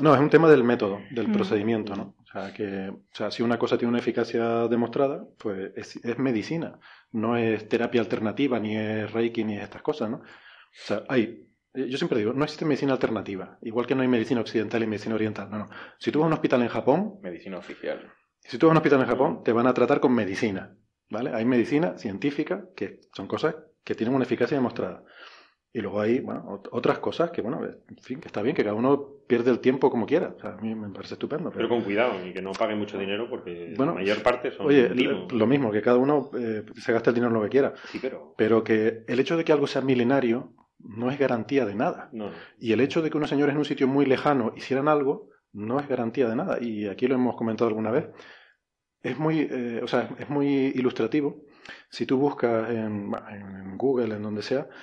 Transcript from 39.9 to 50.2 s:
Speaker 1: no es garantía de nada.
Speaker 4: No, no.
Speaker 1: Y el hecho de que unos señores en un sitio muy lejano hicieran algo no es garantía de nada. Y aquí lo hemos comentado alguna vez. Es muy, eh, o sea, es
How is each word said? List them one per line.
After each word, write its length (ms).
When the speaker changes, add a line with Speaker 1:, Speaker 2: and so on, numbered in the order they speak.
Speaker 1:
no 320
es 80
garantía 480
de 80
nada. 380
Speaker 4:
No, 140
no. 60
Speaker 1:
Y 140
el 80
hecho 220
de 80
que 60
unos 140
señores 240
en 40
un 60
sitio 240
muy 180
lejano 480
hicieran 320
algo 440
no 280
es 80
garantía 400
de 80
nada. 240
Y 260
aquí 220
lo 80
hemos 200
comentado 320
alguna 220
vez. 160
Es 160
muy, 220
eh, 320
o 60
sea, 200
es 120